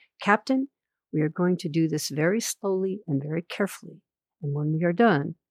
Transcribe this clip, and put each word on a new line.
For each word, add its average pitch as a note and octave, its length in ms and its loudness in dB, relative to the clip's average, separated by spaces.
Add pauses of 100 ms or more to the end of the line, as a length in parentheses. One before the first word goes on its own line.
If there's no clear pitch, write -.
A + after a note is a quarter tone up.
(220)
"Captain, C4 480 2 (420)
we D#3 100 0
are D#3 80 2
going F3+ 280 0
to E3+ 120 -6
do D#3+ 200 2
this D#3 200 -2
very E3 300 0
slowly F#3+ 640 -2
and C#3 160 0
very D#3 220 -4
carefully. - 580 -6 (400)
And C#3+ 120 -4
when D3 200 0
we D#3+ 100 0
are F3 100 2
done, E3 420 2 (160)